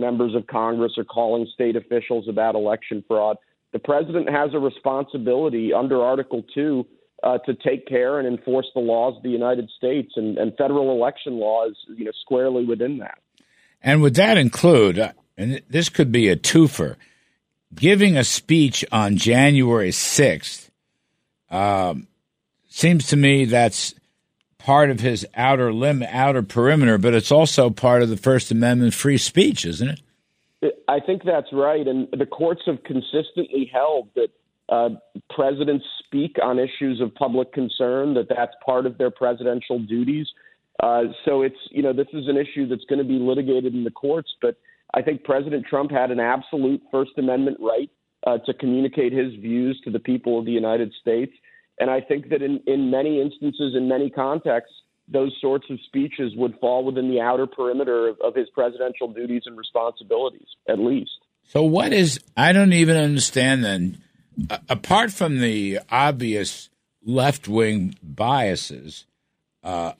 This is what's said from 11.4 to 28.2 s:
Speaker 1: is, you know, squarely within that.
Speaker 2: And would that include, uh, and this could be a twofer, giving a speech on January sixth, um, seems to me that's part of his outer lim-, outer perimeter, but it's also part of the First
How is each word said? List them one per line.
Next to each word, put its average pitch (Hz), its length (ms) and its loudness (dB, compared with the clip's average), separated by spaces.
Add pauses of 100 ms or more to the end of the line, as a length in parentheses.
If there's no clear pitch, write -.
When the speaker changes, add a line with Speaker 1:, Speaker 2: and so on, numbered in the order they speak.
Speaker 1:
is, 104 80 -12 (200)
you 113 80 -10
know, 107 60 -8 (100)
squarely 127 440 0
within 120 340 -4
that. - 200 -14 (600)
Speaker 2:
And 147 220 4
would 135 140 4
that 214 200 6
include, 120 600 6
uh, - 140 0 (240)
and 123 340 -4
this 160 180 0
could 131 220 2
be 113 180 4
a 90 80 4
twofer, 92 600 2 (800)
giving 190 420 4
a 131 80 2
speech - 680 2
on 104 260 2
January 117 760 4
sixth, - 800 0 (800)
um, 92 580 0 (600)
seems 165 400 2
to 147 80 2
me 139 280 4
that's 117 500 2 (640)
part 143 320 4
of 113 100 -2
his 120 340 -2
outer 123 380 2
lim-, 131 360 0
outer 131 340 2
perimeter, 120 560 4
but 117 160 4
it's 110 180 2
also 143 380 6
part 123 320 4
of 113 60 4
the 107 80 -2
First 131 340 2